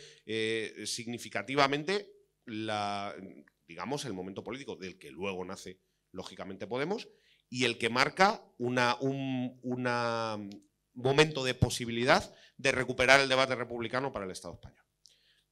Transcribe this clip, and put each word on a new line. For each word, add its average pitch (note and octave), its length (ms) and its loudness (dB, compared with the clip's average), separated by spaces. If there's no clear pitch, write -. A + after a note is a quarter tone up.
eh, A2 580 -4
significativamente C3+ 1300 -2
la, G#2 720 -4
digamos, G#2 380 -6
el B2 80 -6
momento F#2+ 320 -8
político A2 320 -10
del F2+ 220 -12
que D2+ 120 -18
luego F#2 340 -6
nace, F#2 360 -14
lógicamente, F#2 540 -10
Podemos, C#3+ 420 -4
y B2+ 160 -2
el A#2 140 2
que A2+ 100 0
marca D3+ 560 2
una, B2 420 2
un, C3+ 600 -2
una A#2+ 760 0
momento C#3 500 4
de B2+ 120 0
posibilidad B2 800 2
de C3 140 2
recuperar B2+ 480 6
el C3 100 4
debate C3 240 4
republicano A#2+ 580 -4
para G2+ 140 -6
el F#2 40 -6
Estado F2 240 -10
español. - 300 -20